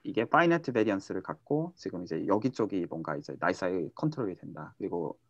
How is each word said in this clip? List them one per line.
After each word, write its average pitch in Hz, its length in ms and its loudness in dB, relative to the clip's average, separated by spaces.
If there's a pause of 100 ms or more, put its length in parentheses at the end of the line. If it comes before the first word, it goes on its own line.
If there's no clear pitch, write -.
이게 117 220 0
파이나이트 165 460 4
베리언스를 101 500 2
갖고 151 540 -2
지금 90 280 -8
이제 82 240 -4
여기 110 240 2
쪽이 98 380 0
뭔가 78 260 -6
이제 71 240 -8
나이스하게 90 560 0
컨트롤이 127 400 -2
된다. 78 420 -12
그리고 90 400 -4 (120)